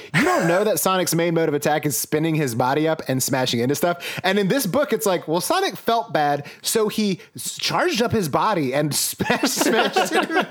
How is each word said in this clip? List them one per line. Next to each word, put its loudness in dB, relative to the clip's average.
"You 2
don't 2
know 2
that 0
Sonic's 0
main 2
mode 2
of 0
attack 0
is -2
spinning 0
his 0
body 2
up -2
and 0
smashing 0
into 0
stuff?" -2
And 2
in 2
this 0
book, 0
it's 0
like, 0
"Well, 0
Sonic 0
felt -2
bad, 0
so 0
he -2
s-, -10
charged 0
up 0
his 0
body 0
and 2
<laughs> -
smashed, 0
smashed 0
into 0
the 2